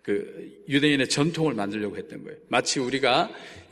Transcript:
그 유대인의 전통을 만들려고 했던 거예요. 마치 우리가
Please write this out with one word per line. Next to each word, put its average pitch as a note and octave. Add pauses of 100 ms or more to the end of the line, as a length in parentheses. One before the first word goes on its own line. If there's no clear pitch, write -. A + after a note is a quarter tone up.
그 -
유대인의 C#3
전통을 D#3
만들려고 G2+
했던 F#2+
거예요. - (100)
마치 -
우리가 C3 (420)